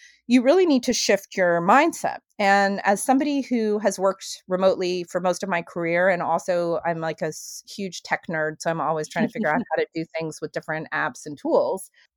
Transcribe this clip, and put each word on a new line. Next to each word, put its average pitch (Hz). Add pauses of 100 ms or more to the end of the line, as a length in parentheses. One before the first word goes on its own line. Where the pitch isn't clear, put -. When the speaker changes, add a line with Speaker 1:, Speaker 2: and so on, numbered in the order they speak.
(280)
Speaker 1:
You 247
really 330
need 269
to 247
shift -
your 175
mindset. 254 (200)
And 196
as 196
somebody 277
who 220
has 202
worked -
remotely 180
for 180
most 180
of 190
my 170
career, 170
and 175
also 170
I'm, 165
like, 160
a 175
s-, -
huge 190
tech -
nerd, 156
so -
I'm 165
always 156
trying -
to -
figure 202
out 160
Speaker 2:
<laughs> 160
Speaker 1:
how 165
to 156
do 160 (120)
things 160
with 156
different 156
apps 147
and 147
tools, 185 (280)